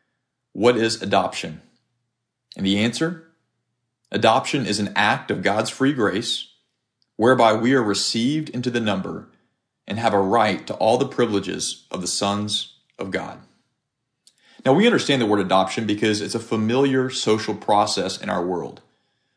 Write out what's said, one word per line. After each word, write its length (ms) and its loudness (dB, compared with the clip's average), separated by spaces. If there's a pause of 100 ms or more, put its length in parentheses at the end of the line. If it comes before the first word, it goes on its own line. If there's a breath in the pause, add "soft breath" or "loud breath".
(520)
What 240 4
is 260 0
adoption? 580 -2 (960)
And 80 -6
the 140 2
answer? 540 -2 (800)
Adoption 520 2
is 140 -2
an 160 -4
act 380 0
of 100 -6
God's 280 0
free 220 0
grace 600 -2 (640)
whereby 380 4
we 200 2
are 80 4
received 680 -2
into 200 -4
the 80 0
number 500 -4 (600)
and 100 -6
have 160 0
a 60 4
right 480 2
to 60 -6
all 240 2
the 100 0
privileges 840 -4
of 100 -8
the 60 -6
sons 680 -4 (220)
of 140 -8
God. 300 -8 (1200 soft breath)
Now, 120 6
we 100 4
understand 380 2
the 40 0
word 140 2
adoption 460 0
because 340 0
it's 140 -6
a 40 -2
familiar 720 0
social 460 -2
process 640 0
in 80 -12
our 160 -2
world, 380 -6 (540)